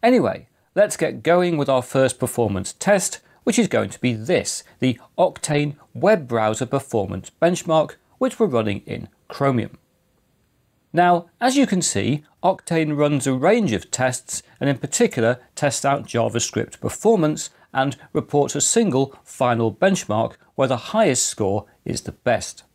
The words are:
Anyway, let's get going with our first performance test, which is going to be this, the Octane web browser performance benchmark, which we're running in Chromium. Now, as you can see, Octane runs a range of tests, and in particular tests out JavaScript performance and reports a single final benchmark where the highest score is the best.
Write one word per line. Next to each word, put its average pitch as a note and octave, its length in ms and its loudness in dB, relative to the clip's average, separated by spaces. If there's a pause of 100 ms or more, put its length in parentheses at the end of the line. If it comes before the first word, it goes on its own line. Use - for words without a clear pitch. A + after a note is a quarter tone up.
Anyway, G#3+ 460 2 (300)
let's G#3 200 2
get B2+ 280 -4
going F3 320 4
with C#3 120 -2
our B2+ 140 2
first C3 380 0
performance G2+ 520 -2
test, - 460 0 (240)
which B3 160 0
is A3 80 4
going G#2+ 240 0
to - 100 -16
be B2 120 0
this, A2+ 500 -2 (160)
the B2+ 220 -2 (180)
Octane D3 560 0 (180)
web D#3+ 360 0
browser A2 380 0
performance G2+ 640 -4 (120)
benchmark, D#3+ 540 0 (220)
which B3+ 200 -2
we're A#3 80 2
running A2 400 0
in - 220 -10 (180)
Chromium. C3+ 520 -2 (1120)
Now, F3 360 4 (120)
as B3+ 160 2
you C#4 100 4
can F#3 160 0
see, A#2 420 -2 (180)
Octane E3 540 0
runs D3 300 0
a C3+ 80 2
range E3+ 380 2
of F#2 180 -4
tests, - 520 -4 (180)
and C#3 100 0
in C3+ 80 -2
particular B2 640 0 (160)
tests - 280 -2
out C#3 220 -2
JavaScript A2+ 720 -4
performance E3+ 720 0 (240)
and C3+ 220 -2 (180)
reports C#3+ 400 -2
a D3 60 -4
single C#3 640 0
final A#2 520 0
benchmark - 640 0 (180)
where C3+ 140 0
the A#2+ 260 -4
highest G3 320 2
score G2+ 400 -4 (180)
is - 180 -6
the - 100 -10
best. - 500 -4 (120)